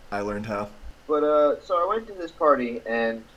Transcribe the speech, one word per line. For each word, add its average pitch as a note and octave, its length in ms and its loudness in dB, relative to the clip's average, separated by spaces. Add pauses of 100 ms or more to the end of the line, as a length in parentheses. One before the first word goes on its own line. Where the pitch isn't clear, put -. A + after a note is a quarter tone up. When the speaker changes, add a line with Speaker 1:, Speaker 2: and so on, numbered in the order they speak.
(120)
Speaker 1:
I G2+ 100 -4
learned G#2 260 -6
how. G#2 220 -6 (380)
Speaker 2:
But, D3 160 2
uh, D3 380 4
so F#3 140 -2
I F3 120 2
went A3 200 -2
to G#3 60 -14
this F3 180 -10
party, B2+ 540 2
and A2+ 380 -2 (140)